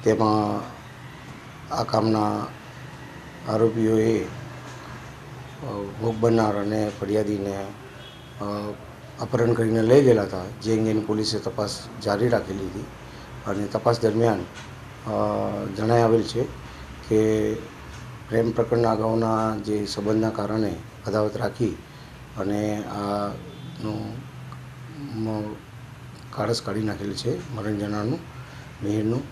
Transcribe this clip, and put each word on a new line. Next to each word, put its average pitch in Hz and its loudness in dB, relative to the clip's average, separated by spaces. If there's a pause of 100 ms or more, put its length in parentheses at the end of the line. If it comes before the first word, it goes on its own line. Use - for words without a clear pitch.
તેમાં 107 4 (1120)
આ 117 -2
કામના 110 2 (1000)
આરોપીઓએ, 110 4
અ, - -4 (1700)
ભોગ 113 2
બનનાર 113 6
અને 104 0 (100)
ફરિયાદીને, 101 0 (760)
અ, - -4 (760)
અપહરણ 117 4
કરીને 110 4
લઈ 127 10
ગયેલા 117 10
હતા, 92 -2 (180)
જે 110 4
અંગેની 110 4
પોલીસે 107 0
તપાસ 98 -4 (200)
જારી 107 2
રાખેલી 98 0
હતી. 95 -8 (640)
અને 101 -2
તપાસ 117 2
દરમિયાન, 110 4 (680)
અ, - -2 (640)
જણાઈ 113 6
આવેલ 113 8
છે 113 -2 (680)
કે 107 4 (760)
પ્રેમ 113 4
પ્રકરણના 117 4
અગાઉના 110 2
જે 104 -2
સંબંધના 107 2
કારણે 107 0 (320)
અદાવત 107 2
રાખી 104 0 (600)
અને 104 0
આનું 104 -4 (1000)
મ-, 110 -4 (800)
કારસ 110 0
કાઢી 107 -2
નાખેલ 101 -4
છે - -4
મરણ 107 -2
જનારનું, 104 -2 (640)
મિહિરનું. 107 2 (120)